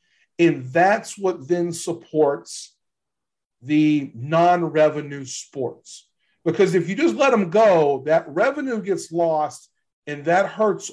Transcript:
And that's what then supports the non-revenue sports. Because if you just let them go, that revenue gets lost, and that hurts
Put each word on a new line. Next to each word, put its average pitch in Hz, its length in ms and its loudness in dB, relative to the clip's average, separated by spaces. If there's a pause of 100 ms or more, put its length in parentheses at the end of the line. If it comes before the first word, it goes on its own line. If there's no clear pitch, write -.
(400)
And 151 260 2
that's 175 520 0
what 180 300 -4
then 175 240 -2
supports - 1040 -4 (840)
the 151 520 0
non-revenue 151 1120 0
sports. - 840 -12 (340)
Because 170 320 2
if 170 140 0
you 196 60 -4
just 269 200 0
let 277 160 2
them 202 180 2
go, 160 560 4
that 160 220 2
revenue 240 540 -2
gets 180 300 -6
lost, 160 580 -2 (360)
and 147 200 -10
that 180 220 2
hurts 185 460 -2